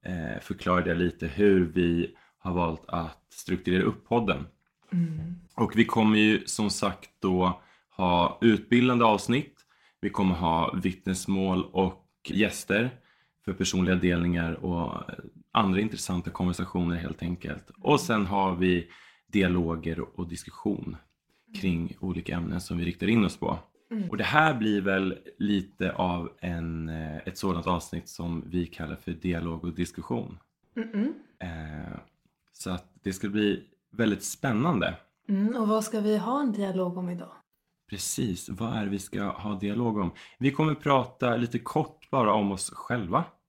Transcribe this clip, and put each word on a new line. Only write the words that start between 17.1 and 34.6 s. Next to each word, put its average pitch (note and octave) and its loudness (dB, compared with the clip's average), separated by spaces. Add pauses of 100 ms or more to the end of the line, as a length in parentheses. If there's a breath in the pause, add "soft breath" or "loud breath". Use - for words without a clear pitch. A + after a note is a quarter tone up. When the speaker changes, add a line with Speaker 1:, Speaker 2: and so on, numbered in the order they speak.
Speaker 1:
enkelt. F2 -8 (100)
Och C#3+ 6
sen G#2+ 0
har F#2+ 0
vi F2+ 4 (400 loud breath)
dialoger E2 0
och F2+ -4
diskussion - -6 (640)
kring F2 -2
olika F2 -4
ämnen F2 -4
som - -6
vi E2+ -2
riktar F2 -4
in A2 4
oss E2+ -4
på. - -2 (320)
Speaker 2:
Mm. G#3 -4
Speaker 1:
Och - -6
det G#2+ -2
här D3+ 0
blir G#2+ -2
väl F#2+ -2 (220)
lite G2 -2
av F2 -4 (100)
en, E2 -6
eh, D#2 -8
ett - -10
sådant E2+ -2
avsnitt E2+ -4
som E2+ -6
vi F2 -2
kallar E2 -10
för - -10
dialog E2 -4
och F2 -6
diskussion. F2+ -6 (380)
Speaker 2:
Mm-mm. A3+ -2 (260)
Speaker 1:
Eh, D#2+ -10 (560)
så - -10
att F2+ -6 (180)
det F#2+ -2
ska G2+ -4
bli G#2 2 (280)
väldigt G#2 2
spännande. A#2+ 0 (340)